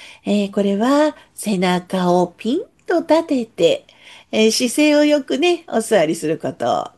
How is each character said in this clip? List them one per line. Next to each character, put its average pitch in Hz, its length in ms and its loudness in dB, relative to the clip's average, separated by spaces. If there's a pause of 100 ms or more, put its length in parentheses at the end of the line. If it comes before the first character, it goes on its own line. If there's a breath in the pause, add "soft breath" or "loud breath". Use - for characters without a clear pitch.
(260 loud breath)
え 202 200 0
ー、 196 60 -10
こ 202 120 -2
れ 202 140 0
は 285 400 0 (160 loud breath)
背 208 240 -4
中 180 560 0
を 180 240 0
ピ 233 180 -4
ン 381 60 -4 (240)
と 339 160 0
立 330 260 0
て 254 180 -2
て、 - 400 0 (460 loud breath)
え 220 160 2
ー、 220 40 4
姿 240 240 -4
勢 302 200 2
を 294 100 4
よ 294 180 2
く 269 140 -4
ね、 339 300 0
お 226 140 -2
座 190 240 2
り 160 100 -2
す 156 120 -6
る 156 100 -2
こ 131 160 -8
と、 113 440 -4